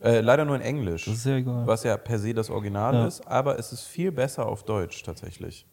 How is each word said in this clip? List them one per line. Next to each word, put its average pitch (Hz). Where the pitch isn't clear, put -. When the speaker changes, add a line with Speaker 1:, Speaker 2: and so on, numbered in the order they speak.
Speaker 1:
Äh, 117
leider 135
nur 143
in 127
Englisch. 113
Speaker 2:
Das 110
ist 117
ja 135
egal. 123
Speaker 1:
Was 113
ja 110
per 117
se 110
das 110
Original 104
Speaker 2:
Ja. 117
Speaker 1:
ist, -
aber 131
es -
ist -
viel 180
besser 135
auf 110
Deutsch 101
tatsächlich. 87